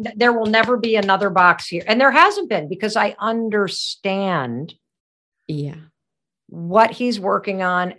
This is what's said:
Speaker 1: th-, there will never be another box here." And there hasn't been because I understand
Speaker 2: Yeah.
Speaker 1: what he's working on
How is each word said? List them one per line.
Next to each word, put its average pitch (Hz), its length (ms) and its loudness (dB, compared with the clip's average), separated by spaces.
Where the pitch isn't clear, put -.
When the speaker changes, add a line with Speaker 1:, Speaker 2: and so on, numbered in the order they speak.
Speaker 1:
th-, 214 140 -10
there 240 180 4
will 226 120 0
never 220 300 2
be 220 200 -2
another 196 340 0
box 175 360 4
here." 170 200 -8
And 226 140 0
there 269 100 6
hasn't 370 400 4
been 156 180 -4
because 202 260 -6
I 208 240 0
understand 196 1600 -4
Speaker 2:
Yeah. 143 280 -8
Speaker 1:
what 180 440 2
he's 247 260 -4
working 196 440 -2
on 180 360 0